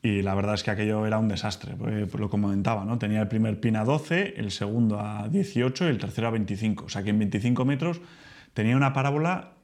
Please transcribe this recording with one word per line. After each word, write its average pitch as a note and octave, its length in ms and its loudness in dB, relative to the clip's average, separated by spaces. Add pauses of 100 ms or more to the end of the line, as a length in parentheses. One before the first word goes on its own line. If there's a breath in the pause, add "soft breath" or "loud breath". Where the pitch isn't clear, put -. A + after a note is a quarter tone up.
Y G2+ 200 2
la G2 140 0
verdad G2+ 180 0
es G2 100 -2
que A2 80 -2
aquello G#2+ 360 0
era A2 100 2
un A2 100 2
desastre, - 480 -4
porque, G#2+ 300 -4
pues, - 140 -6
lo G#2 100 -2
comentaba, G2+ 560 0
¿no? A2+ 140 -2
Tenía G#2+ 220 0
el G#2 60 0
primer A2 320 0
pin A2+ 180 2
a G#2+ 60 0
doce, D#3 540 0
el G#2+ 140 -4
segundo G#2+ 480 0
a G#2 280 -4
dieciocho C#3+ 580 0
y E3 40 2
el A#2+ 80 2
tercero G#2 300 -2
a A2+ 40 2
veinticinco. G#2+ 540 -2
O - 40 -14
sea G2+ 140 -4
que G#2 60 0
en G#2 100 4
veinticinco A#2 460 2
metros E3 340 0 (540 loud breath)
tenía A2+ 240 4
una C#3 160 4
parábola D3 600 0 (100)